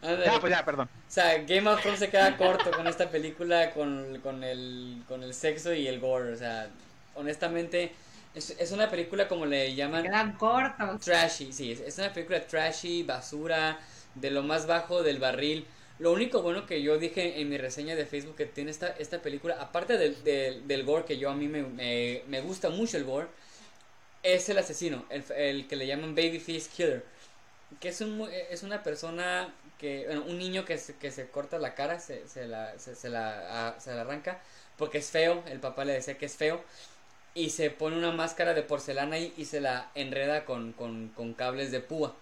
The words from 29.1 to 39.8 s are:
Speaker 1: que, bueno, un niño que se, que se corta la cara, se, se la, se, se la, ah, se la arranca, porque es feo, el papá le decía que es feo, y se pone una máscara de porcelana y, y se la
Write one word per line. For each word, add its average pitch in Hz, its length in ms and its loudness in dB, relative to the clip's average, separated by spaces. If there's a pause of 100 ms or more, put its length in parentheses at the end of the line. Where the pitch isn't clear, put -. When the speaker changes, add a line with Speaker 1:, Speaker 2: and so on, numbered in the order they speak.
Speaker 1:
que, 139 280 -6
bueno, 147 200 -2
un 175 120 -4
niño 185 260 -2
que 170 140 -2
se, - 180 -12
que 113 160 -8
se 127 160 -10
corta 143 300 -6
la 139 180 -4
cara, 143 240 -2
se, 120 260 -12
se 127 220 -12
la, 110 300 -8
se, 123 180 -14
se - 120 -10
la, 113 600 -4
ah, 113 100 -6
se 127 160 -10
la 120 60 -4
arranca, 147 400 -6 (360)
porque 147 220 -2
es 143 120 -6
feo, 170 360 4
el 135 140 -10
papá 131 240 -4
le 143 80 0
decía 135 260 -2
que 143 80 -6
es 139 100 -8
feo, 160 280 2 (680)
y 160 160 0
se 156 200 2
pone 156 260 -2
una 170 140 2
máscara 170 440 2
de 156 80 2
porcelana 151 560 -2
y, 165 180 -4
y 156 80 -8
se 147 160 -4
la 127 340 -2